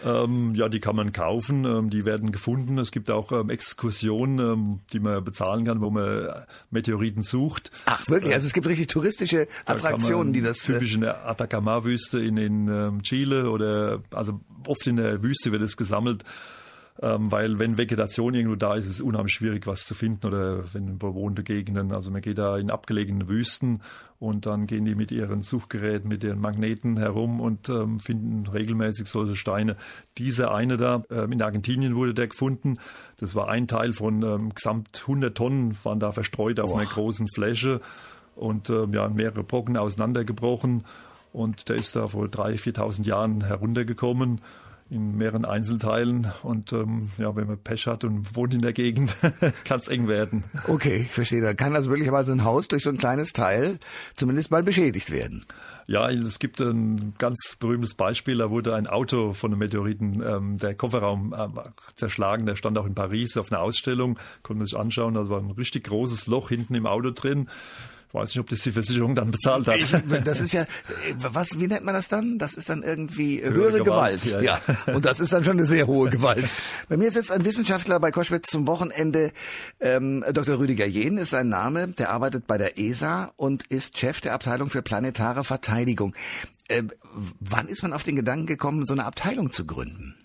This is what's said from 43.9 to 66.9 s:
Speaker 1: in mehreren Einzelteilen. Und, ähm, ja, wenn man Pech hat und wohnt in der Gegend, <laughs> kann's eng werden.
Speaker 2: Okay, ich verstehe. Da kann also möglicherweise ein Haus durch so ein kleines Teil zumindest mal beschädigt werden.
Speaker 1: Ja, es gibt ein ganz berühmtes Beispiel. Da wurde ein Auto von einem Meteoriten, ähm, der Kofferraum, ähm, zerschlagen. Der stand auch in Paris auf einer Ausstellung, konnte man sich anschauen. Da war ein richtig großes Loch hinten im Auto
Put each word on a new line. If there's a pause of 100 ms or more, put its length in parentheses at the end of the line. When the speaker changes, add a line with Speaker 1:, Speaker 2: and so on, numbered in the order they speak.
Speaker 1:
in
mehreren
Einzelteilen. (120)
Und,
ähm,
ja,
wenn
man
Pech
hat
und
wohnt
in
der
Gegend, (240)
<laughs>
kann's
eng
werden. (240)
Speaker 2:
Okay, (100)
ich
verstehe.
Da
kann
also
möglicherweise
ein
Haus
durch
so
ein
kleines
Teil (360)
zumindest
mal
beschädigt
werden. (440)
Speaker 1:
Ja,
es
gibt
ein
ganz
berühmtes
Beispiel.
Da
wurde
ein
Auto
von
einem
Meteoriten,
ähm,
der
Kofferraum,
ähm, (360)
zerschlagen.
Der
stand
auch
in
Paris
auf
einer
Ausstellung, (240)
konnte
man
sich
anschauen.
Da
war
ein
richtig
großes
Loch
hinten
im
Auto